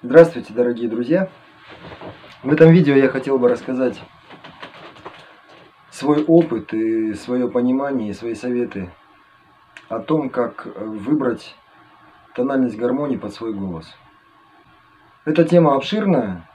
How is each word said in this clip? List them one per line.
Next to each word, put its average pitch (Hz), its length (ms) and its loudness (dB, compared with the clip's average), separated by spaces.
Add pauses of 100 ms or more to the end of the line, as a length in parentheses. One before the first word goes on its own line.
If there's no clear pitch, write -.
Здравствуйте, 127 480 4
дорогие 120 360 -2
друзья! 131 420 -2 (1120)
В 135 100 0
этом 160 200 8
видео 147 240 6
я 135 100 6
хотел 131 320 -2
бы 123 100 4
рассказать 127 520 -2 (1900)
свой 147 320 0
опыт 160 500 2
и 110 400 -2
свое 123 340 -4
понимание, 127 640 -2
и - 20 -8
свои 117 220 -8
советы 113 560 -6 (1000)
о 113 120 -8
том, 147 280 -2
как, 120 380 -6
э, 104 180 -14
выбрать 113 720 -4 (800)
тональность 127 420 -2
гармонии 127 400 -2
под 101 160 -10
свой 113 220 -8
голос. 92 420 -10 (1300)
Эта 160 200 4
тема 160 320 4
обширная 131 800 -2